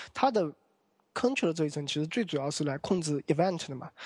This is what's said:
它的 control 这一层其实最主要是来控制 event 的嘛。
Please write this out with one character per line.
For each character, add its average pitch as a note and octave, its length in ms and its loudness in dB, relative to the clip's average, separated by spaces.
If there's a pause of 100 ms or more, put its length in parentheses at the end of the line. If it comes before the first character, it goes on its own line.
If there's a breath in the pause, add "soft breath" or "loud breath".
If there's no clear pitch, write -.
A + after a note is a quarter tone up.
(120 loud breath)
它 - 180 4
的 F#3 220 2 (600)
control B3 400 2
这 D#3+ 120 0
一 D3+ 40 2
层 D3 180 -6
其 - 80 -4
实 D3+ 120 0
最 A3+ 180 0
主 E3+ 120 -4
要 C#3 140 -2
是 D3+ 140 -2
来 C#3 140 0
控 F#3 220 0
制 D3+ 280 0
event E3+ 400 2
的 C#3 60 -8
嘛。 C#3 160 -12 (160 loud breath)